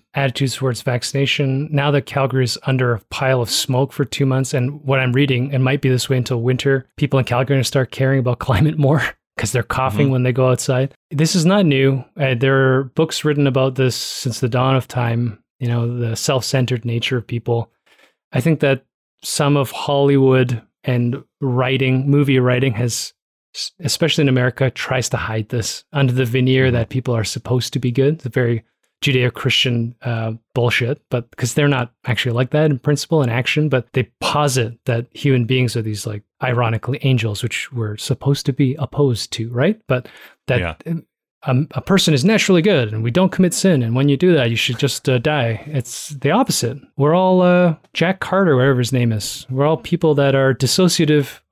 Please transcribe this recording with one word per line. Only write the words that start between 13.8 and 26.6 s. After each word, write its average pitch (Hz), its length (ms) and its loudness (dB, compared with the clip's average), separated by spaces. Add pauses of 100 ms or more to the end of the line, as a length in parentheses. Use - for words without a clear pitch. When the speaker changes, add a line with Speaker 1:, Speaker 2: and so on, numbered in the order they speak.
Speaker 1:
since - 440 -6
the 131 80 0
dawn 127 280 2
of 127 120 -2
time, 117 500 -2 (220)
you 123 80 -2
know, 120 280 -2
the 117 200 -4
self-centered 127 680 -2
nature 117 320 -2
of 117 100 -4
people. 117 440 -4 (640)
I 135 80 2
think 160 200 0
that 135 240 0 (380)
some 143 340 0
of 139 140 0
Hollywood 135 920 2 (220)
and 123 400 -2 (180)
writing, 131 680 0
movie 139 300 4
writing 123 340 2
has, 117 400 -4 (400)
s-, - 160 -10 (100)
especially 160 420 0
in 139 60 2
America, 127 420 2
tries - 400 -4
to 127 60 -2
hide 110 320 -6
this - 440 -6
under 139 200 2
the 127 140 0
veneer 131 400 2